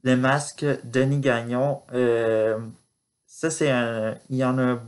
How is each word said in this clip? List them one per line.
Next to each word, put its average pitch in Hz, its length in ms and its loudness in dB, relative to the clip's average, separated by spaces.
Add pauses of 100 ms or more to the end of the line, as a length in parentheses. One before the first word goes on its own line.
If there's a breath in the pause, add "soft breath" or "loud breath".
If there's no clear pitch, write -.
Le 127 120 4
masque 135 480 0 (200)
Denis 131 340 0
Gagnon, 127 640 -2 (100)
euh, 113 640 2 (720)
ça, - 240 -4
c'est 151 180 0
un, 117 480 0 (140)
il 131 60 -2
y 131 80 0
en 127 160 0
a 123 280 0